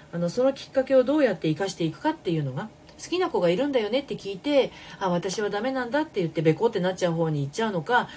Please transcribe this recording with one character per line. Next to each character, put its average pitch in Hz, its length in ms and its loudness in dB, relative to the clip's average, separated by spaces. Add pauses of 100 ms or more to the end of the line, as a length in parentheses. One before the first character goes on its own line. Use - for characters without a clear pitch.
(120)
あ 175 60 -6
の、 170 120 0
そ 240 140 0
の 269 100 6
き - 140 -14
っ - 40 -20
か 262 120 2
け 269 120 2
を 254 80 8
ど 269 140 2
う 302 60 4
や 220 100 4
っ - 40 -10
て 165 120 0
生 156 160 0
か 196 40 -2
し 190 60 -8
て - 80 -4
い 156 80 0
く - 80 -12
か 302 100 0
っ 311 60 0
て 196 160 -6
い 160 80 0
う 147 40 -2
の 131 100 -4
が、 185 140 -6 (340)
好 - 80 -10
き 339 100 -2
な 370 100 0
子 220 120 0
が 175 80 4
い 180 80 2
る 277 100 0
ん 285 40 -2
だ 262 80 2
よ 208 100 -2
ね 247 100 0
っ 277 60 -6
て 208 100 -8
聞 196 180 -8
い 190 40 -12
て、 269 340 2 (280)
「あ、 190 100 0
私 180 320 -2
は 202 80 0
ダ 202 120 -2
メ 262 100 -2
な 262 140 -4
ん 233 60 -10
だ」 285 100 2
っ 311 40 -2
て 214 160 -4
言 165 80 0
っ - 20 -14
て、 170 100 -4
べ 156 120 6
こ 202 140 0
っ 226 40 0
て 208 80 -2
な 180 120 0
っ 180 40 -2
ち 180 100 -2
ゃ 175 40 4
う 170 40 0
方 165 160 0
に 151 120 -2
行 139 80 -4
っ - 20 -16
ち 226 120 -4
ゃ 220 60 0
う - 20 -4
の 175 100 -4
か、 233 360 0